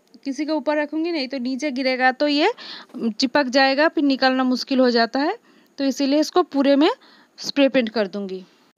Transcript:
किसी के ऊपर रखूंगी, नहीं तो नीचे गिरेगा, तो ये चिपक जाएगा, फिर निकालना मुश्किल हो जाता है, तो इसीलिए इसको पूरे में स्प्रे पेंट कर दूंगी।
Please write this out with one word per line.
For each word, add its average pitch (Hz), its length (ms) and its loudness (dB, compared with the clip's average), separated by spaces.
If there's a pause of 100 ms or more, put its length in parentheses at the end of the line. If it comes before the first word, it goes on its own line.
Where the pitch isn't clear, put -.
(240)
किसी 277 220 -6
के 294 60 -4
ऊपर 302 260 -2
रखूंगी, 311 340 -4
नहीं 285 160 -4
तो 277 100 -8
नीचे 262 340 -4
गिरेगा, 254 400 0
तो 294 160 0
ये 302 260 2 (680)
चिपक 269 240 2
जाएगा, 269 440 2
फिर 330 160 -2
निकालना 262 400 2
मुश्किल 254 360 -2
हो 254 100 4
जाता 233 300 0
है, 339 180 -2 (400)
तो 285 60 -4
इसीलिए 277 360 0
इसको 320 240 0
पूरे 277 320 2
में 311 160 4 (460)
स्प्रे - 320 0
पेंट 240 200 0
कर 214 180 -2
दूंगी। 190 380 -10 (320)